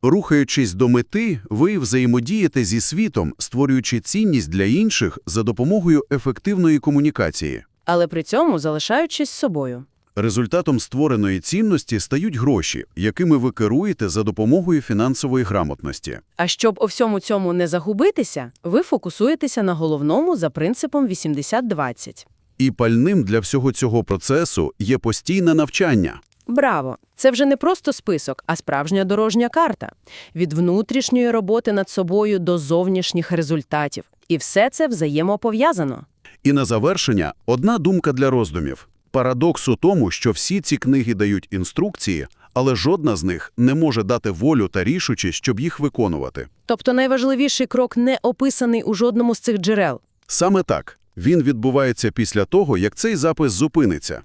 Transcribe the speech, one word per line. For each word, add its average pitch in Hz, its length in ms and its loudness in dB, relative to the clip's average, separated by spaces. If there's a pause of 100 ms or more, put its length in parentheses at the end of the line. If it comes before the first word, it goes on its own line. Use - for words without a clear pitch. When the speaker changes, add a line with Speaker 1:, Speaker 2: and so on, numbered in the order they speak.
Speaker 1:
Рухаючись 143 720 2
до 120 160 2
мети, 139 500 0 (100)
ви 156 280 2
взаємодієте 127 840 0
зі 107 180 0
світом, 151 560 -2
створюючи 131 640 -2
цінність 147 500 0
для 95 140 0
інших 127 640 0
за 107 180 -2
допомогою 151 680 2
ефективної 156 680 0
комунікації. 104 840 -2 (220)
Speaker 2:
Але 175 220 2
при 165 160 -6
цьому 247 360 0
залишаючись 220 680 -2
собою. 139 560 -4 (300)
Speaker 1:
Результатом 117 640 0
створеної 107 600 0
цінності 175 600 -2
стають 156 360 -4
гроші, 113 500 -2 (100)
якими 147 420 2
ви 127 140 0
керуєте 120 580 -2
за 101 140 -2
допомогою 139 580 0
фінансової 127 640 -2
грамотності. 71 760 -6 (180)
Speaker 2:
А 175 100 -2
щоб 208 340 0
у 240 40 0
всьому 214 340 0
цьому 190 340 -2
не 175 140 0
загубитися, 175 840 -2 (120)
ви 175 180 2
фокусуєтеся 247 840 -2
на 185 100 0
головному 160 640 0
за 165 140 -2
принципом 254 580 -2
вісімдесят 180 600 -4
двадцять. 147 600 -6 (300)
Speaker 1:
І 131 140 2
пальним 123 520 2
для 107 160 2
всього 131 320 0
цього 117 320 0
процесу 101 760 -2
є 120 180 0
постійне 170 560 0
навчання. 139 680 0 (280)
Speaker 2:
Браво! 220 500 0 (180)
Це 262 160 4
вже 247 140 2
не 277 120 2
просто 311 360 0
список, - 540 -4
а 165 80 0
справжня 160 480 -2
дорожня 220 460 0
карта. 311 420 -2 (440)
Від 160 180 -2
внутрішньої 226 800 0
роботи 220 400 0
над 196 180 -2
собою 202 500 0
до 175 180 0
зовнішніх 175 720 0
результатів. 151 720 -2 (240)
І 165 100 0
все 220 320 2
це 311 180 0
взаємопов'язано. 185 1160 0 (380)
Speaker 1:
І 143 100 4
на 139 120 2
завершення 113 680 0 (120)
одна 151 320 2
думка 170 360 2
для 131 160 2
роздумів. 85 580 -2 (240)
Парадокс 127 560 0
у 123 80 4
тому, 156 360 2
що - 200 0
всі 185 300 -2
ці 143 160 -2
книги 123 360 0
дають 101 380 0
інструкції, 92 760 -4 (260)
але 131 220 2
жодна 147 400 0
з 80 80 -6
них 90 340 -4
не 123 160 4
може 143 300 0
дати 110 280 -2
волю 107 360 0
та 92 160 -2
рішучість, 110 540 -2
щоб 110 220 -2
їх - 200 -6
виконувати. 82 680 -2 (180)
Speaker 2:
Тобто 240 280 -2
найважливіший 262 720 0
крок 247 300 -2
не 247 240 2
описаний 240 600 0
у 214 100 -2
жодному 233 420 2
з - 40 -8
цих 226 180 -2
джерел. 180 440 0 (260)
Speaker 1:
Саме 185 360 2
так. - 360 -4 (180)
Він 143 260 4
відбувається 123 680 2
після 104 340 0
того, 160 320 2
як 98 180 0
цей 226 200 -2
запис 156 360 0
зупиниться. 95 720 0